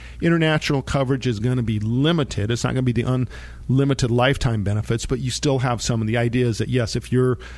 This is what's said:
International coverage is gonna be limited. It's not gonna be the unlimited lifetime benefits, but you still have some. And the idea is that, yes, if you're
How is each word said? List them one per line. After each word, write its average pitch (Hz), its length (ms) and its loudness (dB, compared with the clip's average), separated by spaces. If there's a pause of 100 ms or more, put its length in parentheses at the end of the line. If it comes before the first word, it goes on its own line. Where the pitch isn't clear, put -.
(200)
International 156 640 2
coverage 131 460 0
is 110 100 -2
gonna 127 240 0
be 110 160 0
limited. 120 720 0
It's 117 140 -2
not 123 60 0
gonna 127 120 0
be 127 80 2
the 123 360 0 (420)
unlimited 135 420 2
lifetime 120 540 2
benefits, 104 420 -2
but 123 140 -2
you 127 100 -4
still 135 300 0
have 120 200 -2
some. 113 220 0
And 110 60 0
the 113 80 0
idea 120 300 2
is 113 120 0
that, - 100 -2
yes, 123 280 0
if - 160 -4
you're 127 260 4 (200)